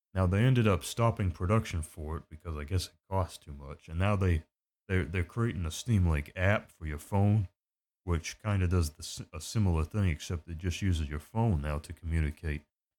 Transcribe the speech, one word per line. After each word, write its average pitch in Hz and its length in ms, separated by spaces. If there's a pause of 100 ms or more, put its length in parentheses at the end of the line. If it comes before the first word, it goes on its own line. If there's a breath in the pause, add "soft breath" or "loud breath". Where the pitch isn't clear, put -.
(140)
Now, 95 140
they 98 160
ended 123 240
up 92 160
stopping 110 480
production 87 500
for 78 360
it 71 120
because 80 260
I 73 80
guess 87 220
it - 80 (160)
cost 95 340
too 76 100
much. 71 340
And 82 100
now 101 180
they, 92 280 (440)
they're, 92 180
they're 85 180
creating 117 420
a 85 60
Steam 98 360
Link 76 280
app 101 340
for - 160
your 76 140
phone, 101 480 (560)
which 85 400
kinda 98 240
does 85 240
the - 100
s-, - 220 (100)
a 80 80
similar 90 420
thing, 98 260
except 82 380
it 82 120
just 87 240
uses 80 260
your 73 100
phone 113 420
now 76 180
to - 140
communicate 78 680 (380)